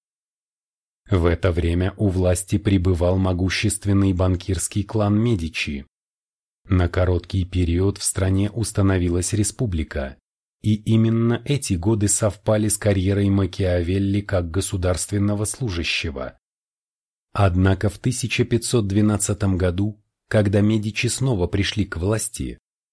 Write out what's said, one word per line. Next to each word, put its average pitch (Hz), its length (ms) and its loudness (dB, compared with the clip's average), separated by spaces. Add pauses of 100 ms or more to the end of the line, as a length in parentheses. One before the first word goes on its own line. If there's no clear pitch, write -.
(1080)
В 90 160 2
это 85 260 2
время 85 460 0
у 104 120 0
власти 90 500 0
пребывал 92 580 2
могущественный 98 960 0
банкирский 92 720 -2
клан 104 360 0
Медичи. 80 680 -2 (800)
На 90 220 2
короткий 90 580 -2
период 90 520 0
в - 60 -10
стране 95 480 0
установилась 92 840 0
республика, 80 840 -4 (440)
и 107 140 2
именно 113 720 2
эти 139 280 -2
годы 104 340 0
совпали 107 600 0
с - 100 -2
карьерой 98 520 2
Макиавелли 98 920 0
как 90 300 -2
государственного 98 920 -2
служащего. 82 920 -6 (920)
Однако 95 580 2
в - 80 -6
тысяча 123 460 -2
пятьсот 117 420 0
двенадцатом 101 720 0
году, 92 460 -2 (240)
когда 101 340 2
Медичи 107 460 0
снова 110 400 0
пришли 95 380 -2
к - 120 -8
власти, 90 600 -4 (340)